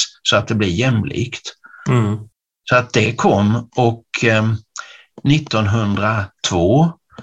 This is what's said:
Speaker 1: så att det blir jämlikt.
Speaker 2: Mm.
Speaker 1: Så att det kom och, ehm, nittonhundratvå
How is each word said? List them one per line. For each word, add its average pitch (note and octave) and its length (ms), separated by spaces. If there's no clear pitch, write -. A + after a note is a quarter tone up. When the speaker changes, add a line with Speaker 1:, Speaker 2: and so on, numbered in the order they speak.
Speaker 1:
så - 140
att A#2+ 120
det - 60
blir G#2 140
jämlikt. A2+ 840
Speaker 2:
Mm. A2 300
Speaker 1:
Så B2 80
att A#2+ 160
det A#2 220
kom A2+ 640
och, A#2 280
ehm, A2 340
nittonhundratvå G#2+ 1700